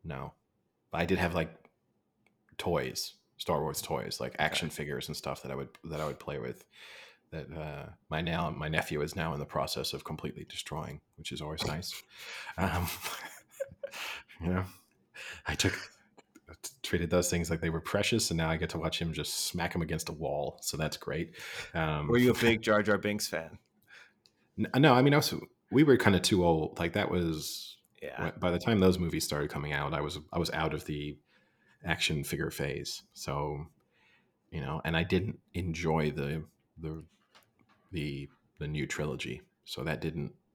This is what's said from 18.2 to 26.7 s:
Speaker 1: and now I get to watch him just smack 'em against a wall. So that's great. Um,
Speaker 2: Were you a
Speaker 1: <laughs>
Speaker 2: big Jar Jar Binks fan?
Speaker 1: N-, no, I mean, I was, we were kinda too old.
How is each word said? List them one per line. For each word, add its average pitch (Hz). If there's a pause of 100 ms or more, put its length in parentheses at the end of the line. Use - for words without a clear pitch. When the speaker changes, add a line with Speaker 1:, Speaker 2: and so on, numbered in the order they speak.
Speaker 1:
and 85
now 80
I 80
get 82
to 85
watch 80
him 85
just -
smack 85
'em 87
against 80
a -
wall. 73
So -
that's 78
great. - (400)
Um, 76
Speaker 2:
Were 120
you 123
a -
Speaker 1:
<laughs> -
Speaker 2:
big 113
Jar 107
Jar 101
Binks 104
fan? 80 (1000)
Speaker 1:
N-, 127
no, 147
I 123
mean, 143
I 143
was, - (380)
we 143
were 139
kinda 95
too 90
old. 80